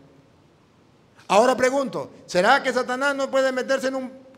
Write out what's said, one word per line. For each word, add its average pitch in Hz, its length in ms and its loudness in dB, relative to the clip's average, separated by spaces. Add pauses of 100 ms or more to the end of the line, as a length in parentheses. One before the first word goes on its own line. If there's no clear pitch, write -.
(1300)
Ahora 226 280 4
pregunto, 254 540 -2 (160)
¿será 226 340 4
que 269 100 -2
Satanás 254 440 -2
no 269 160 -4
puede 269 200 0
meterse 254 360 -2
en 269 80 -4
un 262 420 -12